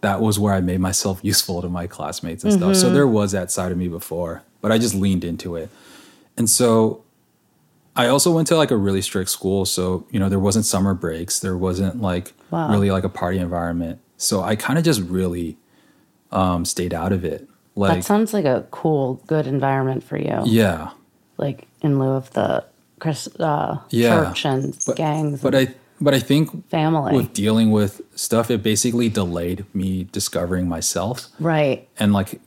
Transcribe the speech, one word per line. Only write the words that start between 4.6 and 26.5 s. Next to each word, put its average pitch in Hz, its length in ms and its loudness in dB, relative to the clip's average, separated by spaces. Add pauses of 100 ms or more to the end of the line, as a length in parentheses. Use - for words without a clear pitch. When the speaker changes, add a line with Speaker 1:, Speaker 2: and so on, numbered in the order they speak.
Speaker 1:
but 104 100 2
I 113 60 4
just 113 160 0
leaned 95 300 0
into 85 320 -6
it. 80 120 -8 (720)
And 117 100 2
so 113 540 4 (920)
I 123 140 2
also 139 220 4
went 165 180 2
to, 170 80 4
like, 151 140 4
a 127 60 4
really 98 260 2
strict 92 260 -4
school. 95 380 0
So, 92 440 -2
you 113 80 -2
know, 95 120 2
there 98 80 2
wasn't 101 260 2
summer 98 300 0
breaks. 85 460 -4
There 92 180 -4
wasn't, 92 420 -2
like, 90 320 -4 (180)
Speaker 2:
Wow. 165 200 -2
Speaker 1:
really, 101 200 2
like, 95 140 0
a 90 60 -2
party 92 280 -4
environment. 87 640 -4 (160)
So - 260 -2
I 107 140 -2
kinda 135 240 -2
just 156 220 2
really, 87 540 -4 (760)
um, 90 320 0
stayed 87 300 -4
out 85 180 -2
of 87 120 0
it. 80 240 -6 (260)
Like, 98 200 4
Speaker 2:
That - 100 -2
sounds 214 280 2
like 202 120 0
a 127 260 2
cool, 135 560 0
good 151 200 0
environment 135 580 0
for - 120 -10
you. - 280 -2
Speaker 1:
Yeah. 98 460 2 (480)
Speaker 2:
Like, - 280 -6 (160)
in 143 160 2
lieu 131 120 0
of 131 240 -4
the - 280 0 (380)
Chris-, - 280 -4 (120)
uh, 151 380 -2 (120)
Speaker 1:
Yeah. 117 360 4
Speaker 2:
church 85 180 -6
and 135 420 -2
Speaker 1:
But, - 100 -2
Speaker 2:
gangs 151 440 -2
Speaker 1:
but 135 160 0
Speaker 2:
and 131 120 4
Speaker 1:
I, 131 60 -10 (260)
but 143 140 4
I 131 60 2
think 147 500 0